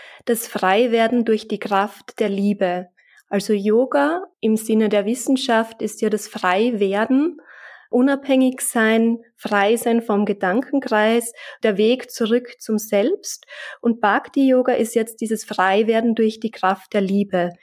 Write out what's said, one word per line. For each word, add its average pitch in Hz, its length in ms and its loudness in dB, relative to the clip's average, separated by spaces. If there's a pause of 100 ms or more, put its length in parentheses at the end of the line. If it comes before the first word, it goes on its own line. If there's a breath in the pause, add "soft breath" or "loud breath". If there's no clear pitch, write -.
(240 loud breath)
das 233 240 -2
Freiwerden 226 760 2
durch 220 240 0
die 202 100 -4
Kraft 208 600 -4
der 220 100 0
Liebe. 196 600 -2 (400 soft breath)
Also 202 240 -2
Yoga 262 720 2 (160)
im 220 160 2
Sinne 220 320 0
der 202 180 0
Wissenschaft 233 760 -2
ist - 180 -8
ja 220 80 0
das 214 200 -4
Freiwerden, 220 1120 0 (500 loud breath)
unabhängig 262 680 2
sein, 226 580 2 (180)
frei 208 400 0
sein 233 260 0
vom 208 220 0
Gedankenkreis, 220 1080 0 (300 loud breath)
der 214 140 0
Weg 226 340 0
zurück 240 480 -2
zum 220 200 -4
Selbst. 214 680 -2 (340 loud breath)
Und 233 200 0
Bhakti-Yoga 254 720 2
ist 226 220 -2
jetzt 226 260 -4
dieses 220 240 -4
Freiwerden 220 680 0
durch 220 260 0
die 220 100 -6
Kraft - 420 -4
der 202 100 0
Liebe. 190 500 0 (100)